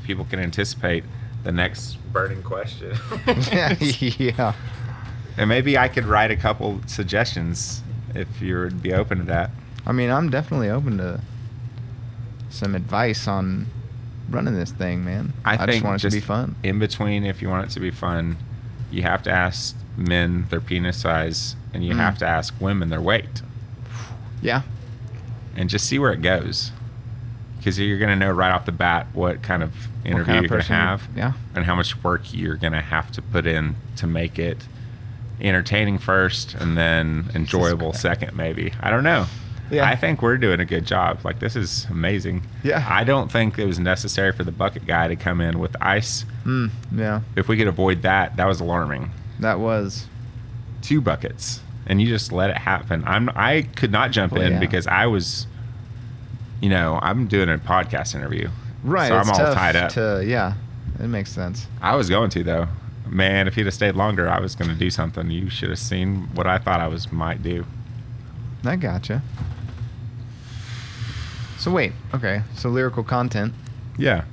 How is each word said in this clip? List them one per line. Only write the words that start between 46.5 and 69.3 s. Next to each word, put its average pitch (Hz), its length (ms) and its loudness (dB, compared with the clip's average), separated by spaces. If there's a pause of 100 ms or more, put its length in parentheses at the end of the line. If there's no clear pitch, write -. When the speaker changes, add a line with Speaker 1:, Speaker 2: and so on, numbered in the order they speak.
Speaker 2:
yeah. 107 260 0 (140)
Speaker 1:
If - 120 2
we 117 80 4
could 110 120 4
avoid 92 340 4
that, 95 360 4
that 92 100 4
was 95 140 2
alarming. 82 500 0 (280)
Speaker 2:
That 104 200 2
was. 107 480 0 (760)
Speaker 1:
Two 151 200 4
buckets, - 600 -2 (240)
and 95 160 6
you 113 60 6
just 113 240 0
let 92 180 4
it - 80 0
happen. 90 480 0
I'm, 110 300 4
I 131 400 4
could 117 160 2
not 120 200 4
jump 98 220 2
Speaker 2:
Well, 87 80 2
Speaker 1:
in 90 120 4
Speaker 2:
yeah. 87 60 4
Speaker 1:
because 90 280 2
I 95 180 6
was, 98 400 0 (1160)
you 101 80 4
know, 82 340 4
I'm 107 240 2
doing 95 200 6
a 78 120 4
podcast 90 560 2
interview. 76 340 -2 (340)
Speaker 2:
Right, 151 260 2
Speaker 1:
So 92 80 6
I'm 98 40 6
Speaker 2:
it's 104 80 6
Speaker 1:
all 101 80 6
Speaker 2:
tough 147 160 6
Speaker 1:
tied 90 220 4
up. 87 160 4
Speaker 2:
to, 107 340 2
yeah, 104 300 2 (440)
it 113 80 -2
makes 107 240 -2
sense. 92 360 -6 (120)
Speaker 1:
I 95 160 2
was 113 140 2
going 101 220 4
to, 90 120 0
though. 85 240 0 (400)
Man, 95 400 4
if 95 60 -2
he'd 110 120 2
have 95 100 0
stayed 98 200 2
longer, 95 340 2
I 87 100 4
was 92 160 -4
gonna 85 180 -2
do 85 160 2
something. 85 400 -2
You 87 220 -2
should 95 180 -4
have 87 100 -4
seen 92 540 -2
what 90 140 0
I 92 100 4
thought 92 220 2
I 82 80 0
was, 82 240 -4
might 82 320 -2
do. 87 220 -2 (1000)
Speaker 2:
I 151 100 2
gotcha. 113 460 -2 (2250)